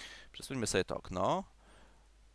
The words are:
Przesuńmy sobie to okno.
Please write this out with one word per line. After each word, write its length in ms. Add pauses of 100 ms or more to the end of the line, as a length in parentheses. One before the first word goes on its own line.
(320)
Przesuńmy 340
sobie 180
to 120
okno. 480 (920)